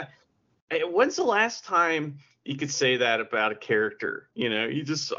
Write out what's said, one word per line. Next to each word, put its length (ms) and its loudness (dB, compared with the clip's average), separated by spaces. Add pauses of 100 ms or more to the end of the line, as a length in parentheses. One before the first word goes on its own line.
(720)
uh, 60 0
uh, 120 -2
when's 280 2
the 80 0
last 420 0
time 520 0 (260)
you 120 -6
could 140 -4
say 260 2
that 240 2
about 320 0
a 40 -8
character? 800 -2
You 140 0
know, 180 0
you 160 -4
just, 360 -6